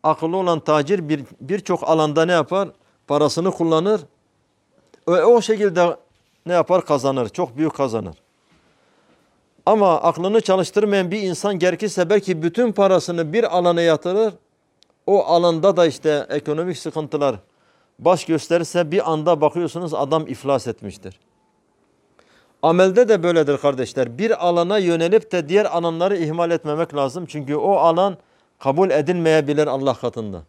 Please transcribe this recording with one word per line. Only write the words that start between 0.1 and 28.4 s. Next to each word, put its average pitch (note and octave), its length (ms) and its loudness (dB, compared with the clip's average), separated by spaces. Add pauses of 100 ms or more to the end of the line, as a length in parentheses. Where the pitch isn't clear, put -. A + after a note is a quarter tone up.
olan F3 220 0
tacir D3+ 500 0
bir, D3+ 120 -2 (200)
birçok F3 480 -4
alanda D#3 360 2
ne F3+ 60 -2
yapar? F3 380 -2 (380)
Parasını D3+ 440 0
kullanır. E3+ 500 0 (1040)
Ve F3 180 2
o A#3 160 6
şekilde F#3 560 0 (480)
ne F3 80 -4
yapar? F3 320 2
Kazanır. C3+ 440 -2
Çok C3 280 -6
büyük D#3 160 -2
kazanır. A2 420 -4 (1500)
Ama G3 360 4
aklını F#3 400 0
çalıştırmayan F#3+ 680 0
bir G#3+ 100 -4
insan F#3+ 380 -4
gerekirse F3+ 500 -2
belki F#3+ 340 0
bütün A3 280 0
parasını F3 640 0
bir G#3 240 0
alana F3 240 2
yatırır. F3+ 520 0 (720)
O G3 180 2
alanda E3+ 520 2
da F3 80 4
işte D3 440 -2
ekonomik D3+ 480 -6
sıkıntılar D3 580 -4 (640)
baş E3 260 2
gösterirse E3 680 -2
bir E3+ 200 -2
anda D#3 300 0
bakıyorsunuz E3 520 -2
adam D3 340 -2
iflas C3+ 400 -4
etmiştir. G2 520 -14 (1400)
Amelde F#3+ 480 4
de F#3+ 140 2
böyledir D#3 340 2
kardeşler. B2+ 600 -2
Bir G3 300 -2
alana F3 300 0
yönelip F3 540 0
de E3 180 -4
diğer G3+ 160 2
alanları E3+ 520 -2
ihmal E3+ 340 -2
etmemek D#3 440 -4
lazım. C#3+ 300 -4
Çünkü D3 300 -8
o E3+ 200 0
alan E3+ 420 2 (420)